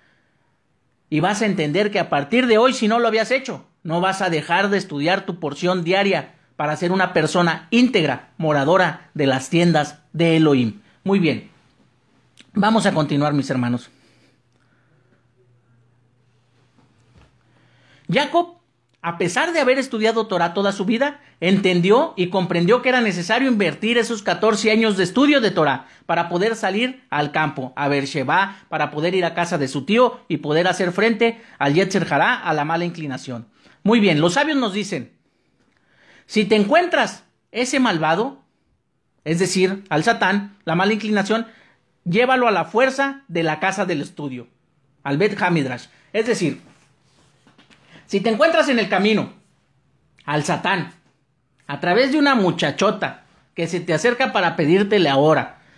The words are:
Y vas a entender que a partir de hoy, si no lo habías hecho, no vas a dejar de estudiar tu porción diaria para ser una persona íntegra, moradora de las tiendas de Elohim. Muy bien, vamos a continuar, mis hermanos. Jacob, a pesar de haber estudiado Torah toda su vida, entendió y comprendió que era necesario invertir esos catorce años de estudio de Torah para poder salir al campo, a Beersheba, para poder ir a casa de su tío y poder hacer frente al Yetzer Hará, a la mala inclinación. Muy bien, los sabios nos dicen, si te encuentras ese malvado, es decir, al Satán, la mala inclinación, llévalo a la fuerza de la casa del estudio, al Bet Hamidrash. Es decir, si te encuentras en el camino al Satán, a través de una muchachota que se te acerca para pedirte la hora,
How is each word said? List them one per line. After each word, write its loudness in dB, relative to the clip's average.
Y -2
vas -2
a 0
entender 0
que -2
a -4
partir 0
de 4
hoy, 4
si -2
no 2
lo 2
habías 0
hecho, -4
no -2
vas -2
a 0
dejar 0
de 0
estudiar -2
tu -8
porción -2
diaria 0
para -2
ser -2
una 0
persona 0
íntegra, 2
moradora 2
de 0
las -2
tiendas 2
de 2
Elohim. 2
Muy 2
bien, -2
vamos 2
a 2
continuar, 0
mis -2
hermanos. -2
Jacob, 0
a -6
pesar -2
de 0
haber 2
estudiado 0
Torah 0
toda 0
su -4
vida, -2
entendió 2
y -2
comprendió 0
que 0
era 2
necesario 0
invertir 0
esos -2
catorce 0
años 2
de 2
estudio 2
de 0
Torah 0
para -2
poder -2
salir -4
al -4
campo, -4
a -4
Beersheba, -2
para -4
poder -2
ir 0
a -2
casa -2
de -2
su -6
tío 2
y -4
poder 0
hacer -2
frente 0
al 0
Yetzer 0
Hará, 2
a -4
la -2
mala -4
inclinación. -10
Muy 4
bien, 4
los 2
sabios 0
nos -2
dicen, -8
si 0
te 2
encuentras 0
ese -2
malvado, 0
es -2
decir, 0
al 0
Satán, 0
la -2
mala 2
inclinación, -2
llévalo 2
a 2
la 0
fuerza -2
de -4
la -2
casa -2
del -4
estudio, -12
al -2
Bet 0
Hamidrash. -2
Es -2
decir, -2
si -2
te 0
encuentras 2
en 0
el -2
camino 0
al -2
Satán, -4
a -10
través 2
de 2
una 4
muchachota 0
que -4
se -4
te -4
acerca 0
para 0
pedirte 2
la 2
hora, 2